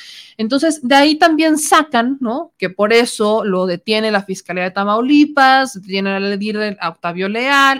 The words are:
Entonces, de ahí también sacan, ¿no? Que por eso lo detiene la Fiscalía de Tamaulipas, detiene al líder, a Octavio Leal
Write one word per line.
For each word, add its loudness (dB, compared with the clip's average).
Entonces, -2
de 0
ahí 4
también 2
sacan, 0
¿no? -6
Que -4
por 0
eso 2
lo 0
detiene -2
la 0
Fiscalía -8
de -4
Tamaulipas, 2
detiene -4
al -4
líder, -6
a -4
Octavio -6
Leal 0